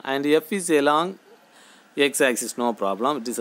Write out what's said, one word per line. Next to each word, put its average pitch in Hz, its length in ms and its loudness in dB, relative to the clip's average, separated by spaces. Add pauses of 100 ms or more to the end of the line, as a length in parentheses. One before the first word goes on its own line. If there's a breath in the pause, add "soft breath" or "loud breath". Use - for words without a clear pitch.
And 139 220 -4
F 151 280 2
is 180 160 -4
along 156 500 2 (800 loud breath)
x-axis, 135 600 0
no 120 160 0
problem. 104 440 -2
It 117 100 -10
is 117 140 -6